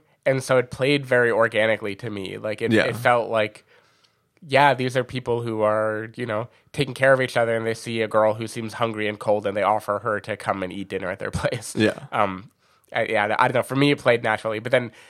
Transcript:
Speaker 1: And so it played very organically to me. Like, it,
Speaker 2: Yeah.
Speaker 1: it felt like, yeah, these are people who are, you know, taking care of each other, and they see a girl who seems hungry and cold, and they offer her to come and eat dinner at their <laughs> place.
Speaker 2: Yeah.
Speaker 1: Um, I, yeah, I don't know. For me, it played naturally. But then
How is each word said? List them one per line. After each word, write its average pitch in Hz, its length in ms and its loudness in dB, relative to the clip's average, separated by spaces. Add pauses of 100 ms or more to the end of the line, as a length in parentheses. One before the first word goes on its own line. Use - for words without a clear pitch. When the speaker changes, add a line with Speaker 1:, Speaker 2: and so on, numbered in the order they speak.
(260)
Speaker 1:
And 135 160 2
so 131 160 2
it 123 140 0
played 139 340 0
very 123 260 4
organically 110 680 2
to 117 120 -10
me. 98 280 -8
Like, 107 240 -8
it, 113 100 0
Speaker 2:
Yeah. 107 140 4
Speaker 1:
it 117 100 -4
felt 120 340 2
like, 107 360 -2 (840)
yeah, 139 260 6
these 127 220 -2
are 131 80 0
people 120 380 -4
who 113 220 -2
are, 107 520 0
you 123 100 -6
know, 113 220 -4 (240)
taking 131 220 -2
care 131 180 6
of 131 80 6
each 127 160 -2
other, 117 220 2
and 113 80 -4
they 113 80 -2
see 113 280 -4
a 110 60 0
girl 107 280 2
who 113 120 -8
seems 113 280 -10
hungry 107 340 -2
and 104 100 -6
cold, 104 260 0
and 98 120 -4
they 101 60 0
offer 104 360 0
her 104 220 -4
to 104 160 -8
come 98 260 -4
and 90 80 -6
eat 95 160 -10
dinner 95 220 -6
at 98 100 -6
their 104 120 -8
<laughs> - 100 -6
place. - 340 -4
Speaker 2:
Yeah. 110 380 0
Speaker 1:
Um, 101 380 -2 (420)
I, 117 140 -2
yeah, 107 300 0
I 127 120 4
don't 123 60 -2
know. 117 80 2
For - 120 -6
me, 143 160 4
it 143 80 0
played 120 240 2
naturally. 110 360 -2
But 117 120 -8
then 123 220 2 (160)